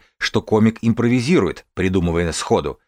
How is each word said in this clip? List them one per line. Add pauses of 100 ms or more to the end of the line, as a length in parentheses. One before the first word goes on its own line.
(180)
что
комик
импровизирует,
придумывая
сходу,